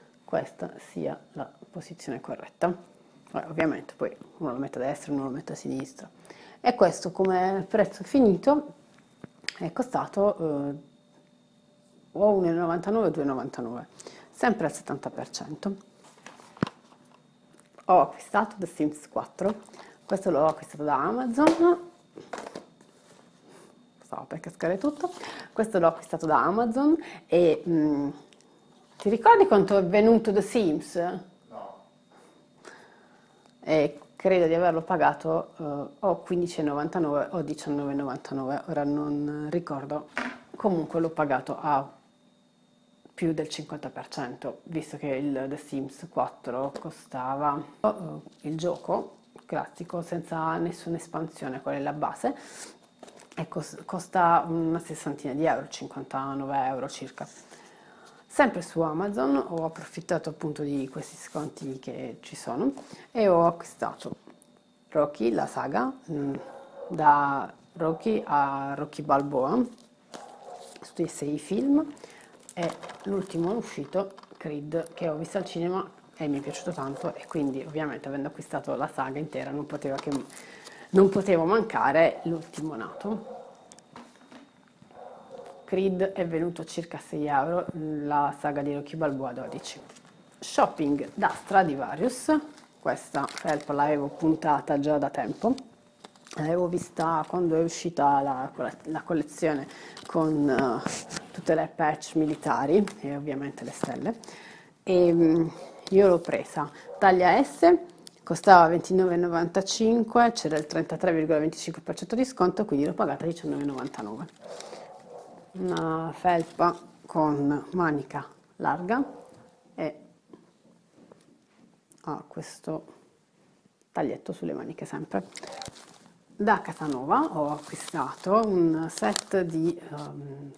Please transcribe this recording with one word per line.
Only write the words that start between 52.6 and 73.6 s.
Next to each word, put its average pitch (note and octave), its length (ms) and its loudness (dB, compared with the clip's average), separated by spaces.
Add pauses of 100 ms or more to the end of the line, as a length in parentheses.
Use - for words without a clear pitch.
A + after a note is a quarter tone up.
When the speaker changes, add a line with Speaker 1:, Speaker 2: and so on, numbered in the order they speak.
Speaker 1:
e E3 140 -6
cos-, - 380 -8
costa E3+ 600 4
una E3 320 0
sessantina D3 540 -8
di D3+ 140 0
euro, C#3 220 0
cinquantanove C3+ 960 -6
euro C3+ 200 -4
circa. - 400 -12 (1000)
Sempre A#3 340 2
su E3 220 -2
Amazon G3+ 540 0
ho E3 280 -2
approfittato E3 640 -6
appunto D3+ 340 -6
di C#3+ 260 -2
questi - 280 -12
sconti D3 640 -10
che B2+ 420 -10
ci - 160 -16
sono D#3+ 380 -2 (360)
e A3 160 4
ho E3+ 200 8
acquistato A2+ 720 -4 (760)
Rocky, D3 400 2
la - 160 0
saga, D#3 440 -2 (200)
mm, C#3+ 240 -4 (560)
da C#3+ 600 4 (220)
Rocky E3 540 0
a C#3 500 0
Rocky D3 260 -8
Balboa, C#3+ 640 2 (1160)
su - 60 -20
tutti - 160 -6
e D3+ 40 -2
sei D3 260 -6
i D3 40 -4
film, C#4 520 2 (600)
e E3+ 180 -4 (340)
l'ultimo F#3+ 500 -2
uscito, G3 580 -6 (240)